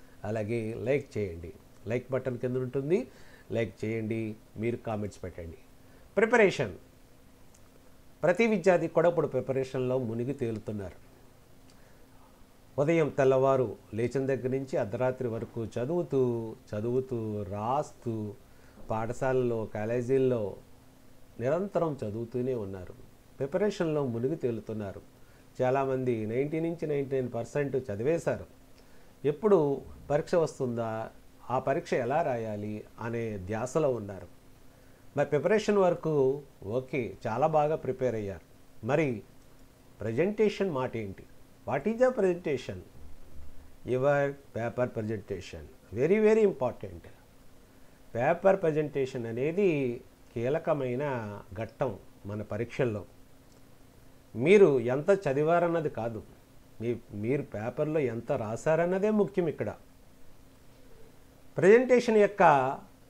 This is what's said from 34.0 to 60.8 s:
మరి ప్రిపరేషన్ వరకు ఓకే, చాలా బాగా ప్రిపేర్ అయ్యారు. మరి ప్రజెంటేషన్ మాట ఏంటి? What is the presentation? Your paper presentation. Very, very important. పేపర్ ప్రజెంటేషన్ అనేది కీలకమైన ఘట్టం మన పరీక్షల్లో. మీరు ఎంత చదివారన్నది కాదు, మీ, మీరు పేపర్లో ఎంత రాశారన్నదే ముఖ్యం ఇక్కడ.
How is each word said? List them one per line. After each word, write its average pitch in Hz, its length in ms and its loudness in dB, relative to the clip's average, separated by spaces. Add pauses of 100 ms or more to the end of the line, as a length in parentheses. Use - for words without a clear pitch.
మరి 143 100 2
ప్రిపరేషన్ 202 520 2
వరకు 151 640 2 (220)
ఓకే, 120 520 -4 (100)
చాలా 120 200 2
బాగా 151 300 2
ప్రిపేర్ 127 380 -2
అయ్యారు. 101 720 -10
మరి 127 360 0 (800)
ప్రజెంటేషన్ 196 680 0
మాట 131 260 -2
ఏంటి? 101 260 -8 (480)
What 147 160 0
is 226 140 0
the 254 100 6
presentation? 175 640 0 (1120)
Your 139 440 2 (260)
paper 120 280 -2
presentation. 101 800 -6 (300)
Very, 156 300 4
very 220 200 6
important. 113 540 -2 (1160)
పేపర్ 170 480 4
ప్రజెంటేషన్ 143 640 -2
అనేది 139 760 0 (340)
కీలకమైన 127 1080 -2 (220)
ఘట్టం 113 360 -4 (280)
మన 107 160 -6
పరీక్షల్లో. 113 600 -2 (1300)
మీరు 151 440 8
ఎంత 131 300 0
చదివారన్నది 170 800 2
కాదు, 113 340 -6 (580)
మీ, 117 160 -2 (160)
మీరు 117 300 -2
పేపర్లో 143 580 -4
ఎంత 117 320 -2
రాశారన్నదే 160 800 0
ముఖ్యం 190 380 2
ఇక్కడ. 113 260 -4 (1800)